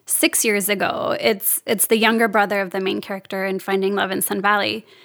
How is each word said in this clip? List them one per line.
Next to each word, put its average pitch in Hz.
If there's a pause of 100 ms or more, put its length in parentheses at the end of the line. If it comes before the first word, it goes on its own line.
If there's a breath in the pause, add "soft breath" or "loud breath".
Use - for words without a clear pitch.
six -
years 202
ago, -
it's, -
it's -
the 226
younger 226
brother 202
of 190
the 190
main 190
character 196
in 190
Finding 196
Love 196
in 185
Sun 196
Valley. 208 (200 soft breath)